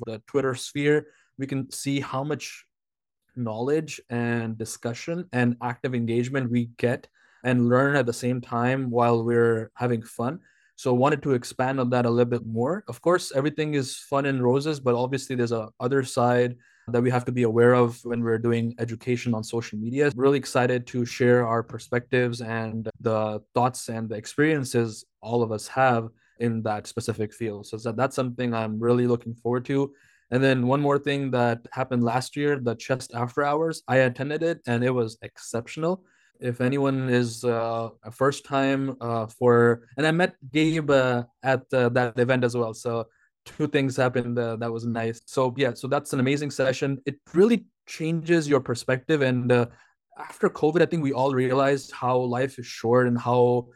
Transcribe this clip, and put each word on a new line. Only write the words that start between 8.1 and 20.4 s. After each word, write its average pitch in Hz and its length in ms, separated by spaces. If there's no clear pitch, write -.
same 123 280
time 123 500
while 117 340
we're 117 500
having 123 280
fun. 123 380
So 127 160
wanted 139 300
to 143 100
expand 131 480
on 123 100
that 123 160
a 117 40
little 120 200
bit 120 160
more. 123 420
Of - 120
course, 175 340
everything 151 400
is 135 220
fun 139 300
and 135 160
roses, 139 380
but 123 140
obviously 127 420
there's 120 160
a 110 160
other 131 220
side 123 540
that 120 140
we 123 80
have 123 140
to 123 80
be 123 120
aware 117 300
of 120 300
when 120 180
we're 117 160
doing 117 400
education 120 560
on 110 80
social 113 360
media. 131 360
Really 135 240
excited 123 500